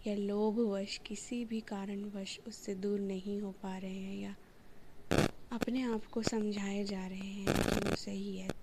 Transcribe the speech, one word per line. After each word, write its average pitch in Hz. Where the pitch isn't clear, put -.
या 208
लोभवश 202
किसी 240
भी 220
कारणवश 202
उससे 208
दूर 202
नहीं 196
हो 196
पा 190
रहे 190
हैं 196
या 202
अपने 240
आप 226
को -
समझाए 202
जा 190
रहे 190
हैं 196
कि -
वो -
सही 196
है, 190